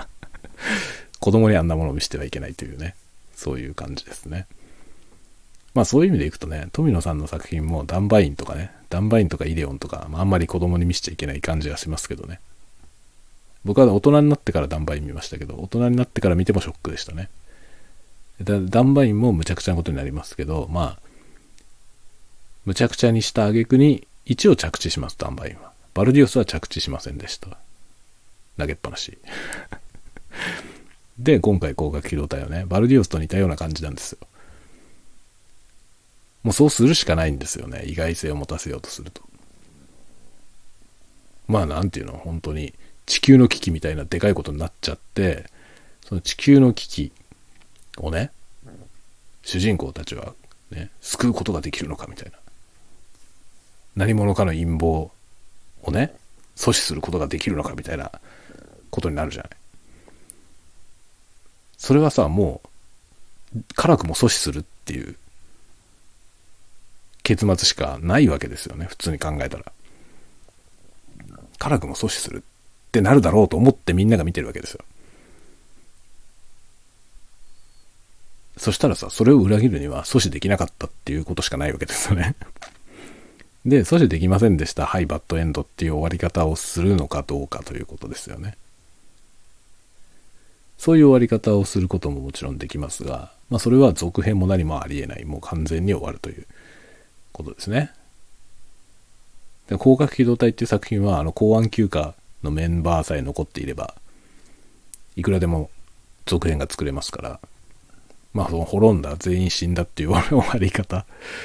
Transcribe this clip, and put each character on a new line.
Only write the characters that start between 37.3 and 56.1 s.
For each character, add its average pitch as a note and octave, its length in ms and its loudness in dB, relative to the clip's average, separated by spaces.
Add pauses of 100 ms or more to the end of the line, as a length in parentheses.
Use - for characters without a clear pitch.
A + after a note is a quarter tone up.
ん C2+ 60 -6
で C#2+ 80 -10
す - 120 -8
よ B1 80 -12
ね。 C2+ 200 -12
意 E2 100 -10
外 E2 180 -2
性 D#2 160 -6
を D2 60 -6
持 C#2+ 100 -8
た D#2 120 -8
せ D#2 120 -10
よ C2 60 -8
う - 40 -12
と - 80 -16
す - 140 -14
る - 80 -18
と。 - 120 -20 (2250)
ま G#2+ 140 2
あ、 D#2+ 40 -2
な D2 160 -4
ん G2 80 0
て - 80 -8
い - 60 -8
う - 20 -12
の、 - 60 -14
本 E2 280 -10
当 D2+ 120 -6
に、 D2+ 200 -6 (360)
地 - 120 -2
球 C3+ 180 10
の A#2+ 100 8
危 - 100 -4
機 - 120 -4
み D#2+ 100 -2
た D#2 100 -4
い D#2 60 -4
な D2 80 -6
で F2 160 -4
か G2+ 80 2
い F#2+ 60 4
こ D#2 80 -4
と D2+ 100 -8
に D2 60 -6
な D#2+ 80 -4
っ - 60 -12 (100)
ち - 80 -4
ゃ D#2 40 -6
っ - 40 -10
て、 - 520 -4 (520)
そ - 120 -8
の F2 60 -2
地 - 140 -6
球 C#3 260 8
の B2 140 6
危 - 140 -10
機 - 240 -6 (840)
を D#2 140 -6
ね、 F#2+ 200 -2 (1120)
主 - 160 -6
人 G2 200 2
公 - 160 -8
た - 100 -12
ち - 100 -12
は C3 200 -12 (360)
ね、 G2+ 200 -12 (100)
救 - 280 -2
う A#2 40 4
こ A#2 100 -6
と G#2+ 120 -2
が - 80 -4
で D2+ 80 -8
き - 100 -8
る D2 80 -8
の D2+ 80 -8
か - 100 -14
み - 100 -18
た - 100 -18
い - 40 -18
な。 - 80 -20 (1600)
何 G2 160 2
者 G2+ 220 2
か G#2 100 2
の E2 80 2
陰 E2 140 -2
謀 D#2+ 440 0 (720)
を - 80 -6
ね、 C3 240 0 (400)